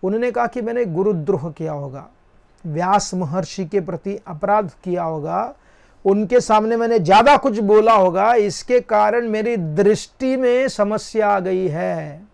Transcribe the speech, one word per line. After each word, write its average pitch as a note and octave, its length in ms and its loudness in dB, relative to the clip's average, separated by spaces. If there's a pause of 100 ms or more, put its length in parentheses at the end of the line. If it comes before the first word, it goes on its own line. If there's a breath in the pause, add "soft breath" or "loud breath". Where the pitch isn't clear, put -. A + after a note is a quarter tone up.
उन्होंने A3+ 280 -2
कहा A#3+ 160 -2
कि B3 140 -8
मैंने A#3 240 -2
गुरुद्रोह E3 640 -2
किया D#3+ 200 -8
होगा। C#3 360 -12 (600)
व्यास F3+ 460 0
महर्षि F3+ 520 -4
के G3 140 -2
प्रति F#3+ 480 -8
अपराध G3+ 440 -2 (120)
किया F3 200 -4
होगा, E3 520 -6 (500 soft breath)
उनके G#3 360 2
सामने A3 360 2
मैंने A#3 220 2
ज्यादा A3 380 6
कुछ C4 220 0
बोला G#3+ 340 4
होगा, F#3+ 400 4
इसके A#3 460 0
कारण G#3+ 480 2
मेरी A3 300 -2
दृष्टि G3+ 800 0
में B3+ 300 2
समस्या G#3 600 -2
आ G3+ 100 2
गई F#3 280 -2
है। E3 680 -6